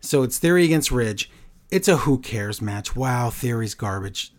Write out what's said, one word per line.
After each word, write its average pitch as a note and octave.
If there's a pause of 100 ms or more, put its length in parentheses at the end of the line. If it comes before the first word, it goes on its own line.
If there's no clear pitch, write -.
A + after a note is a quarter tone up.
So C#3
it's B2+
Theory F3
against D#3
Ridge. A2+ (400)
It's F#3
a E3+
who C3+
cares G#2+
match. G#2
Wow, B2
Theory's A2+
garbage. G2